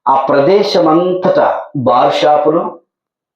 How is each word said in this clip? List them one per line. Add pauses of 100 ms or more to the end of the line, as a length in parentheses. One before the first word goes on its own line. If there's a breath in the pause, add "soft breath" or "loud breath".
ఆ
ప్రదేశం
అంతటా (120)
బార్
షాపులు, (560)